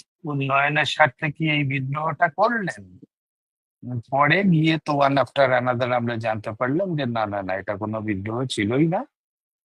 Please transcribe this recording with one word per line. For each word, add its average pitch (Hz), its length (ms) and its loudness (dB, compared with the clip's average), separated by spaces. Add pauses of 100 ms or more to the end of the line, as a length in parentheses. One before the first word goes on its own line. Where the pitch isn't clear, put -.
(240)
উন্নয়নের 143 600 0
স্বার্থে 151 480 2
কি 160 180 -2
এই 147 140 2
বিদ্রোহটা 143 640 -2
করলেন? 175 720 -4 (1120)
পরে 147 340 2
গিয়ে 160 340 4
তো 151 140 -4
one 139 320 4
after 139 220 2 (140)
another 123 320 0
আমরা 120 240 0
জানতে 110 360 -4
পারলাম 151 440 -2
যে 139 100 -2
না, 117 200 -2
না, 101 160 -6
না, 92 120 -4
এটা 98 220 -6
কোনো 107 240 -6
বিদ্রোহ 107 460 -4
ছিলই 127 420 0
না। 202 180 -2 (580)